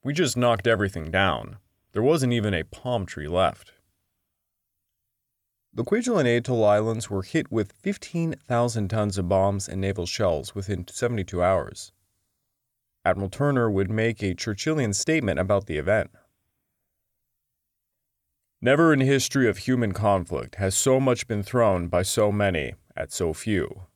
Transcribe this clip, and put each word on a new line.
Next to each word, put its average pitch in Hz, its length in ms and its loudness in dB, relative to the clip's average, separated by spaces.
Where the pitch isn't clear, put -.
We 139 100 -4
just 151 220 0
knocked 120 320 2
everything 95 420 0
down. 90 480 0
There 107 100 0
wasn't 131 300 2
even 104 200 0
a 80 100 -2
palm 117 420 -4
tree 73 220 -10
left. 87 440 0
The - 100 -4
Kwajalein 226 420 0
Atoll 117 400 2
Islands 107 440 2
were 98 120 -2
hit - 300 -4
with 110 200 -2
fifteen 165 640 -6
thousand 113 420 0
tons 104 280 0
of 87 120 -2
bombs 95 400 2
and 95 100 -6
naval 95 260 -2
shells 87 480 -2
within 95 340 -6
seventy-two 104 540 -4
hours. 90 500 -2
Admiral 95 240 0
Turner 127 420 2
would 98 180 2
make 110 320 -2
a 92 140 -2
Churchillian 117 580 -2
statement 107 460 0
about 95 280 0
the 76 100 -4
event. 95 340 0
"Never 151 320 4
in 139 100 4
history 131 460 2
of 98 120 0
human 120 340 0
conflict 95 640 0
has 98 200 -2
so 131 240 4
much 131 280 0
been 104 160 -2
thrown 98 440 2
by 87 140 0
so 104 300 0
many 95 420 0
at - 180 -8
so 82 200 -2
few." 92 500 -2